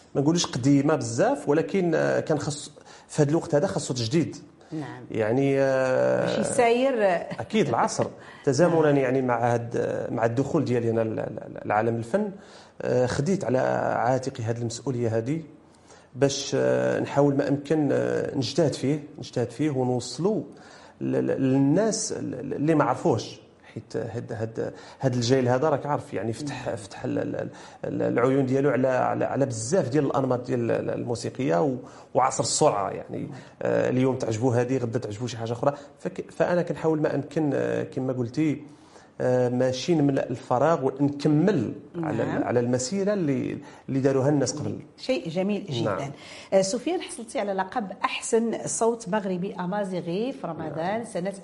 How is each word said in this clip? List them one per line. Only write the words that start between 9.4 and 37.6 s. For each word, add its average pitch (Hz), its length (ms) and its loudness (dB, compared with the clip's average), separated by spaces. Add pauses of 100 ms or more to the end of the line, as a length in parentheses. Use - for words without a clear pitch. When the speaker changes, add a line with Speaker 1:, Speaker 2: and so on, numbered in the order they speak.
Speaker 1:
هاد، 117 560 -2
مع 117 140 0
الدخول 127 400 2
ديالي 117 260 2
أنا 113 100 2
ل-، 110 140 0
ل-، 110 540 -8
لعالم 113 280 2
الفن، 196 340 -2 (520)
آه، 127 240 2
خديت 143 380 0
على 123 140 2 (400)
عاتقي 123 440 0
هاد 117 160 -2
المسؤولية 120 580 -2
هادي 147 280 -2 (720)
باش، 139 440 0
آه، 127 420 2
نحاول 143 360 2
ما 139 120 0
أمكن، 143 440 0
آه، 123 440 0
نجتهد 135 360 0
فيه، 147 320 -2 (140)
نجتهد - 320 -4
فيه 151 200 -2
ونوصلوا 131 720 -2 (580)
ل-، 135 40 -4
ل-، 131 380 0
للناس 139 680 2
اللي - 600 -2
ما 143 100 4
عرفوش. 127 560 0 (340)
حيت - 220 -10
هاد، 117 360 -6
هاد، 113 400 -6 (280)
هاد 123 140 2
الجيل 123 340 4
هذا 127 200 4
راك 143 180 0
عارف 147 280 -4
يعني 110 180 -2
فتح، 135 340 -8
Speaker 2:
نعم. - 100 -4
Speaker 1:
فتح - 280 -12
ال-، 120 140 -2
ال-، 117 320 -4 (340)
ال-، - 180 -4
العيون 127 440 2
ديالو 135 240 2
على، 127 180 2
على، 120 360 2
على 131 220 0
بزاف 123 420 -2
ديال 139 180 2
الأنماط 127 400 0
ديال 120 240 0
ال-، 110 200 0
الموسيقية 120 720 -2
و-، 135 140 0 (380)
وعصر 131 280 2
السرعة 107 480 2
يعني. - 280 -8
Speaker 2:
نعم. - 120 -8 (320)
Speaker 1:
آه، 117 280 2
اليوم 127 260 2
تعجبو 117 340 0
هادي، 123 280 2
غدا 117 200 -2
تعجبو 107 280 -6
شي 120 100 -8
حاجة 113 160 -6
أخرى. 143 220 2 (240)
فك-، - 320 -8
فأنا 170 320 0
كنحاول 156 380 0
ما 156 140 2
أمكن، 147 400 -2
آه، 117 280 0